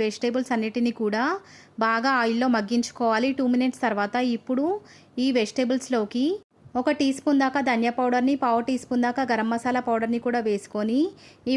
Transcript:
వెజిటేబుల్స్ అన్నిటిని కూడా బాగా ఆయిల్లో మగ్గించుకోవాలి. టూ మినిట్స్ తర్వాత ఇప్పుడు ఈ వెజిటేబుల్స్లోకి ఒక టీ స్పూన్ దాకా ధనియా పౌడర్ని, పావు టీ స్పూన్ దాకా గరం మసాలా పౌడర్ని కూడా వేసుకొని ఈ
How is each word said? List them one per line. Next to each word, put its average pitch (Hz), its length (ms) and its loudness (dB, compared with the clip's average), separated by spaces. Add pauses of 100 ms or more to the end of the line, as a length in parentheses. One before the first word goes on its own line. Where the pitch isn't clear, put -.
వెజిటేబుల్స్ 240 540 -2
అన్నిటిని 220 440 0
కూడా 214 240 0 (640)
బాగా 226 260 2 (120)
ఆయిల్లో 233 320 0
మగ్గించుకోవాలి. 226 760 0 (100)
టూ 254 140 0
మినిట్స్ 254 320 0
తర్వాత 208 300 -2 (180)
ఇప్పుడు 254 320 -2 (580)
ఈ 269 40 2 (100)
వెజిటేబుల్స్లోకి 240 880 0 (540)
ఒక 294 180 0
టీ 277 80 2 (100)
స్పూన్ 285 260 2
దాకా 269 260 0
ధనియా 233 300 2
పౌడర్ని, 254 340 2 (100)
పావు 233 240 2
టీ 262 140 0
స్పూన్ 240 260 0
దాకా 247 240 -2
గరం 220 220 0
మసాలా 247 340 -2
పౌడర్ని 233 400 0
కూడా 240 220 0
వేసుకొని 214 500 -2 (520)
ఈ 262 60 2